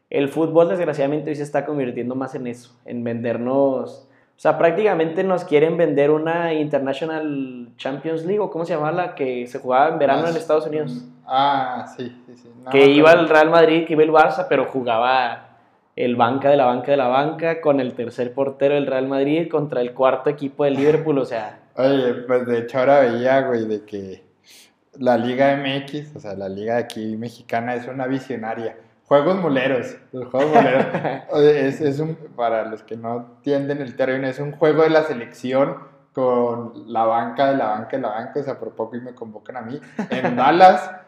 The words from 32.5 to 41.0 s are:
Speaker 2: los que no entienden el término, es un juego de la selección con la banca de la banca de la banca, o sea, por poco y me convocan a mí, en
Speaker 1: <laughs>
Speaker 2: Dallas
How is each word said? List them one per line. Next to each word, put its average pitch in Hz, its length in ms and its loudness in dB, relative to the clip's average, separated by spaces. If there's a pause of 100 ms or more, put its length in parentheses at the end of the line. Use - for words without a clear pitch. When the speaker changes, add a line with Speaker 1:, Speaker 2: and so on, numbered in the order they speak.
Speaker 2:
los 110 180 -10
que - 140 -12
no 117 200 -8 (200)
entienden 143 440 -4
el 127 160 -10
término, 135 320 -2
es 127 120 -6
un 147 120 -8
juego 151 300 2
de 156 80 4
la 156 140 4
selección 127 720 -2 (360)
con 120 800 -2
la 113 120 0
banca 123 460 0
de 139 60 0
la 127 100 -2
banca 110 300 -4
de 131 60 -6
la 120 60 -4
banca, 117 320 -8
o - 20 -6
sea, 127 160 -8
por 110 160 -12
poco 113 220 -8
y 120 40 -10
me 123 140 -14
convocan 113 420 -16
a 123 60 -12
mí, 123 180 -12 (300)
en 131 260 -2
Speaker 1:
<laughs> - 0 -
Speaker 2:
Dallas 170 540 6 (180)